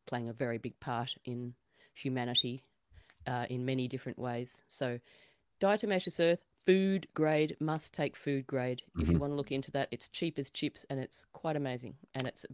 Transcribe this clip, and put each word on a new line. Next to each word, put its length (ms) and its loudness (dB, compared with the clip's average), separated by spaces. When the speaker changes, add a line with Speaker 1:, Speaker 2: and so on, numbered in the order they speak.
Speaker 1:
playing 220 -2
a 40 -6
very 240 -2
big 220 -8
part 340 -2
in 280 -6
humanity, 720 0
uh, 220 0
in 160 -2
many 220 0
different 300 -6
ways. 520 -6
So 300 -2
diatomaceous 580 2
earth, 200 6
food 480 6
grade, 460 4
must 340 -2
take 220 -2
food 320 -2
grade. 340 0
If 120 2
you 60 8
Speaker 2:
Mm-hmm. 40 6
Speaker 1:
wanna 160 -2
look 160 -2
into 200 -2
that, 200 0
it's 160 -6
cheap 320 -2
as 100 -4
chips 400 -4
and 100 -2
it's 340 -6
quite 240 -2
amazing. 380 -4
And 100 0
it's 280 -8